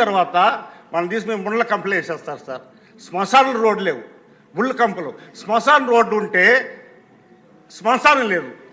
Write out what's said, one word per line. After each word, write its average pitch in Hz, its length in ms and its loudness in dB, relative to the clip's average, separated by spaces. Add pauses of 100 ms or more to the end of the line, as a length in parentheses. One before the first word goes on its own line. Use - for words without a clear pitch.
తర్వాత 190 340 0 (560)
మనం 170 200 -2
తీసుకుని 214 340 -4
ముళ్ళ 226 240 -2
కంపలు 196 280 -2
వేసేస్తారు 156 500 -10
సార్. 131 160 -12 (400)
శ్మశాన 247 500 2 (100)
రోడ్డు 202 240 2
లేవు, 127 140 -4 (540)
ముళ్ళ 247 240 -2
కంపలు. 180 300 -2 (300)
శ్మశాన 269 420 2 (100)
రోడ్డు 220 300 2
ఉంటే 185 220 0 (1300)
శ్మశానం 254 560 2
లేదు. 143 180 -4 (220)